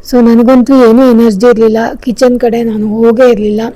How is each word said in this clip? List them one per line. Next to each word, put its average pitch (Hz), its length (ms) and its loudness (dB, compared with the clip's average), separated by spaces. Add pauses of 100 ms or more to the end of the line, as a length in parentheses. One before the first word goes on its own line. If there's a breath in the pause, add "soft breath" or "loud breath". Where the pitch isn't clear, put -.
(100)
so 247 140 0
ನನಗಂತೂ 240 640 2
ಏನೂ 254 200 2
ಎನರ್ಜಿ 226 360 0
ಇರ್ಲಿಲ್ಲ. 220 320 0 (260)
ಕಿಚನ್ 247 360 -2
ಕಡೆ 233 220 -2
ನಾನು 220 260 -6
ಹೋಗೇ 226 420 0
ಇರ್ಲಿಲ್ಲ. 208 300 -4 (160)